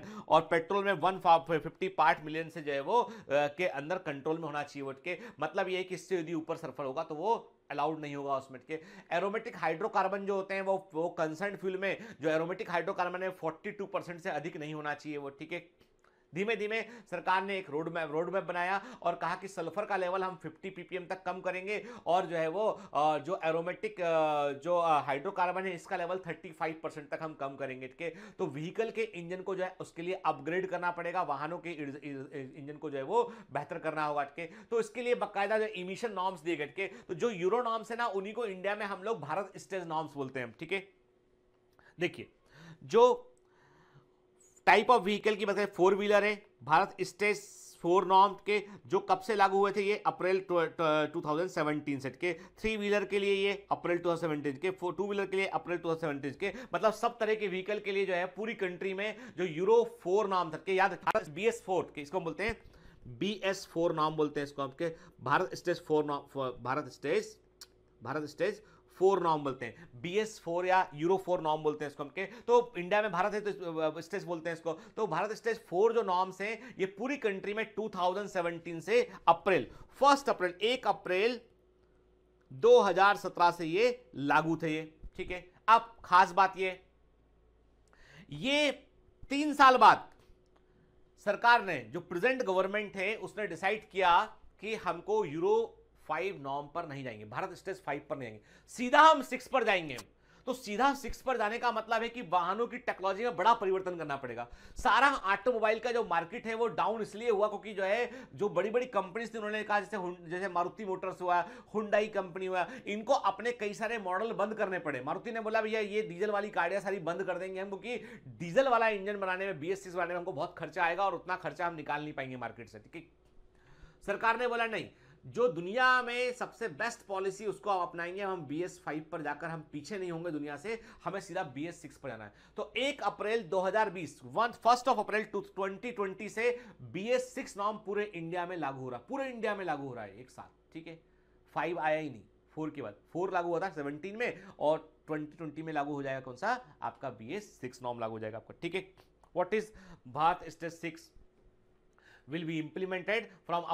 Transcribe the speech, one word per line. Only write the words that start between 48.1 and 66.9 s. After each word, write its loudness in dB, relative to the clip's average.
के 0
जो 2
कब 2
से -2
लागू 4
हुए 4
थे, -2
ये 0
अप्रैल 0
टू, 2
टू, -6
टू 2
थाउजेंड -2
सेवनटीन -2
से -6
के, -4
थ्री -4
व्हीलर 2
के -2
लिए 2
ये 0
अप्रैल 0
टू 0
थाउजेंड 0
सेवनटीन -2
के, -2
फोर, -4
टू -2
व्हीलर 0
के -2
लिए 2
अप्रैल -4
टू -4
थाउजेंड 0
सेवनटीन -4
के, -4
मतलब 4
सब -2
तरह 2
के -4
व्हीकल -4
के -6
लिए 2
जो -2
है 0
पूरी -6
कंट्री -4
में -6
जो 0
यूरो 4
फ़ोर 2
नॉर्म 0
था, -8
के -2
याद 4
रखना, -2
बीएस 0
फ़ोर 0
के, -8
इसको -6
हम 0
बोलते -4
हैं -2
बीएस -2
फ़ोर 2
नॉर्म 2
बोलते 0
हैं -2
इसको -8
हम, -6
के -2
भारत 0
स्टेज -2
फ़ोर 4
नॉर्म, -4
भारत -2
स्टेज, -2